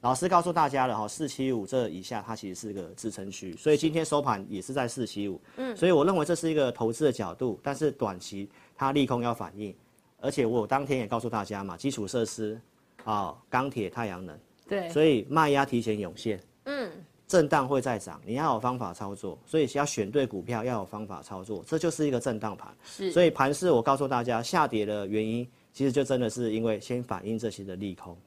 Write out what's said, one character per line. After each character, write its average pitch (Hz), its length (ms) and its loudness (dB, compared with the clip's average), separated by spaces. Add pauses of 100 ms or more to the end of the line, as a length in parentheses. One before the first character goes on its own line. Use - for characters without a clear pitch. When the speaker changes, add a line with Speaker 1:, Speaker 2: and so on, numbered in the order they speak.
Speaker 1:
老 123 120 4
师 170 140 0
告 175 140 8
诉 175 100 -2
大 160 160 4
家 131 180 2
了 113 120 0
哈， 107 100 -2
四 143 220 -4
七 131 240 -2
五 107 120 -2
这 120 220 0
以 90 140 -6
下 107 260 -6
它 113 80 -6
其 98 180 -10
实 87 60 -12
是 107 140 -8
个 98 160 -6
支 110 200 -6
撑 98 220 -8
区， 92 240 -10
所 - 160 2
以 147 60 8
今 151 160 0
天 165 100 0
收 147 180 0
盘 107 280 0
也 95 120 -6
是 131 120 -8
在 135 120 0
四 117 220 -4
七 101 220 -4
五。 92 100 -8 (160)
Speaker 2:
嗯。 254 220 -6
Speaker 1:
所 170 100 4
以 185 40 8
我 147 120 8
认 185 140 4
为 151 80 2
这 170 100 2
是 160 140 -2
一 160 40 0
个 139 180 4
投 117 200 0
资 151 140 0
的 135 60 6
角 98 220 -4
度， 110 300 -4
但 139 100 -2
是 143 180 0
短 101 280 -4
期 98 300 -10 (260)
它 135 160 2
利 143 140 4
空 123 180 0
要 120 100 2
反 92 240 -8
映， 104 160 -8 (460)
而 131 100 -2
且 - 160 2
我 113 220 2
当 139 180 0
天 131 140 0
也 107 80 -2
告 117 120 0
诉 117 100 -4
大 107 160 -2
家 98 180 -6
嘛， 90 140 -8
基 135 120 -2
础 110 160 -4
设 117 200 0
施， 110 340 -6 (460)
啊， 101 280 0 (160)
钢 131 200 2
铁、 104 200 -4
太 117 180 -4
阳 92 180 -8
能。 76 120 -12 (300)
Speaker 2:
对。 185 220 -4
Speaker 1:
所 160 160 4
以 127 240 6
卖 151 200 4
压 139 160 4
提 120 160 0
前 110 160 0
涌 90 180 -6
现。 101 240 -4 (260)
Speaker 2:
嗯。 262 260 -6 (340)
Speaker 1:
震 165 220 4
荡 143 180 2
会 131 160 2
再 123 160 -2
涨， 82 280 -12
你 104 80 -4
要 143 220 0
有 110 40 -2
方 123 180 -2
法 98 160 -6
操 98 220 -8
作， 90 300 -10
所 160 120 -2
以 147 160 4
要 143 120 2
选 107 260 -2
对 135 160 2
股 98 140 -6
票， 117 240 -4
要 123 140 -2
有 95 60 -6
方 107 220 -10
法 87 160 -12
操 95 200 -12
作， 101 220 -8
这 156 140 -2
就 170 100 2
是 156 160 0
一 143 60 2
个 120 80 0
震 117 180 -2
荡 104 180 -6
盘。 - 120 -18 (160)
Speaker 2:
是。 - 260 -6
Speaker 1:
所 175 140 6
以 165 80 8
盘 139 220 2
势 180 180 2
我 120 100 6
告 135 140 4
诉 139 100 -2
大 131 160 0
家， 117 220 0
下 156 240 2
跌 110 180 0
的 104 220 -2
原 107 180 0
因 120 220 -2 (240)
其 - 140 -2
实 135 80 4
就 139 100 4
真 127 160 2
的 117 100 2
是 117 220 -2
因 110 100 0
为 110 200 0
先 123 200 -4
反 107 240 -6
映 110 140 -2
这 113 100 -2
些 98 140 -10
的 95 120 -8
利 95 200 -6
空 85 200 -16 (120)